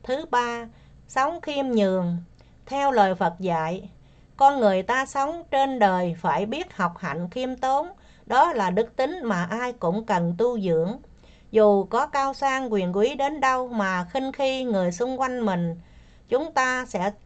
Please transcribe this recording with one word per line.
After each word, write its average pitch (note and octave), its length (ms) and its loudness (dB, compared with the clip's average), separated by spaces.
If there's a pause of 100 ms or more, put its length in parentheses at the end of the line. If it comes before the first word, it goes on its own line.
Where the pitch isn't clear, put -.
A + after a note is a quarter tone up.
Thứ C#4 280 -4
ba, A#3 360 -2 (420)
sống D#4+ 320 -2
khiêm C#4 260 -4
nhường. F#3+ 500 2 (500)
Theo C#4 240 0
lời G3+ 240 4
Phật F3 240 0
dạy, E3+ 500 -4 (480)
con C#4 240 6
người F#3+ 220 4
ta B3+ 240 0
sống C#4+ 440 -4
trên C4+ 280 2
đời F3+ 420 2
phải F3 260 0
biết D4+ 300 -8
học F3+ 220 -2
hạnh F3 320 -6
khiêm B3+ 260 -6
tốn, C#4 320 0 (380)
đó D4 260 4
là G3 180 0
đức G#3+ 260 -2
tính D#4 280 -2
mà F3+ 200 -2
ai A#3+ 280 -6
cũng G#3 320 -2
cần F3 340 0
tu A#3+ 220 0
dưỡng. F3+ 380 0 (520)
Dù G#3 340 6
có B3+ 220 0
cao C#4 280 0
sang C4 380 0
quyền F#3 240 0
quý A#3+ 180 2
đến C#4 260 -2
đâu B3+ 280 2
mà F#3+ 440 -2
khinh C4+ 200 -2
khi C4 320 -2
người F#3+ 280 0
xung B3 280 -4
quanh B3+ 260 -2
mình, E3+ 340 -2 (480)
chúng D#4 240 0
ta B3+ 360 0
sẽ G3 240 -2 (140)